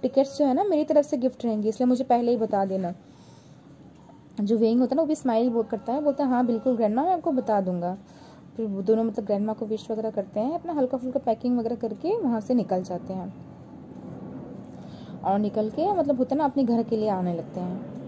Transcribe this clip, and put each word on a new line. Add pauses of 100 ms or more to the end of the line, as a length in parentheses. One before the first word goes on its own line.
Tickets
जो
है
ना
मेरी
तरफ
से
gift
रहेंगी,
इसलिए
मुझे
पहले
ही
बता
देना। (1500)
जो
वेइंग
होता
है
ना
वो
भी
smile
वो
करता
है,
बोलता
है,
"हाँ
बिल्कुल
grandma,
मैं
आपको
बता
दूंगा।" (580)
फिर
वो
दोनों
मतलब
grandma
को
wish
वगैरह
करते
हैं,
अपना
हल्का
फुल्का
packing
वगैरह
करके
वहाँ
से
निकल
जाते
हैं (1900)
और
निकल
के
मतलब
होता
है
ना
अपने
घर
के
लिए
आने
लगते
हैं। (120)